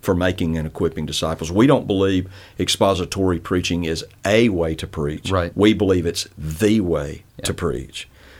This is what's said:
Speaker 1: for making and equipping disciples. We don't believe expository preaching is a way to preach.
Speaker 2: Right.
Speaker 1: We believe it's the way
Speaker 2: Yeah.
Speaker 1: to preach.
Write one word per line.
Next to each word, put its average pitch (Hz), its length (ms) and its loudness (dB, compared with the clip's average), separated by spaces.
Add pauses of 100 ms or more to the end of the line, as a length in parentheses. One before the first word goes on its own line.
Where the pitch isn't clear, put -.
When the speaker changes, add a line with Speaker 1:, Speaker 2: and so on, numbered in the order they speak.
Speaker 1:
for 98 160 0
making 87 420 0
and 78 80 -4
equipping 80 400 -4
disciples. 80 460 -4
We 117 160 6
don't 131 180 4
believe 98 420 2 (300)
expository 92 800 0
preaching 87 460 -2
is 80 200 -4 (200)
a 113 240 4
way 82 260 0
to - 140 -10
preach. 78 420 -6
Speaker 2:
Right. 87 240 0
Speaker 1:
We 104 200 4
believe 92 320 2
it's - 200 -4 (100)
the 104 440 0
way 73 420 -2 (160)
Speaker 2:
Yeah. - 60 -12
Speaker 1:
to 95 100 -2
preach. 67 540 -6 (320)